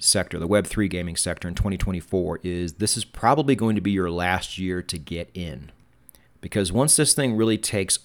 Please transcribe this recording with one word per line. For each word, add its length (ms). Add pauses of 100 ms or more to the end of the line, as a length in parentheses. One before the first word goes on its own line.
sector, 380
the 100
Web 180
three 220
gaming 280
sector 300
in 80
twenty 240
twenty-four, 640
is 320
this 220
is 100
probably 480
going 220
to 40
be 120
your 180
last 480
year 240
to 160
get 340
in. 380 (720)
Because 320
once 240
this 160
thing 240
really 220
takes 460